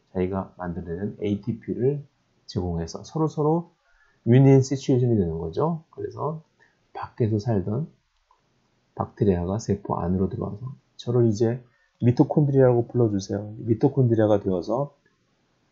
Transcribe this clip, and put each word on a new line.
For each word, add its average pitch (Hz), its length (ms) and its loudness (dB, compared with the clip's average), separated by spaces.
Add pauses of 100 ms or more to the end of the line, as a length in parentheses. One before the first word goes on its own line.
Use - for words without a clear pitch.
(120)
자기가 92 440 -4
만들어내는 87 640 -8
에이티피를 120 840 -4 (440)
제공해서 87 580 -6
서로서로 156 680 -2 (540)
윈윈 135 380 8
시츄에이션이 127 540 0
되는 82 220 -2
거죠. 143 520 -4
그래서 143 520 -10 (500)
밖에서 - 460 -2
살던 110 500 -2 (1040)
박테리아가 95 640 -2
세포 - 420 -4
안으로 92 280 0
들어와서 98 300 -8 (380)
저를 120 320 0
이제 113 340 0 (400)
미토콘드리아라고 127 840 4
불러주세요. 104 680 -2
미토콘드리아가 113 840 2
되어서 101 540 -4 (760)